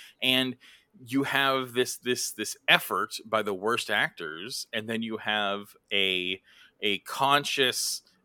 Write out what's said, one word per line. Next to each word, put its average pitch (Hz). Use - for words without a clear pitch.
And 127
you 135
have 135
this, 123
this, -
this -
effort 107
by 110
the 101
worst 107
actors, 101
and 110
then 113
you 110
have 104
a, 92
a 101
conscious -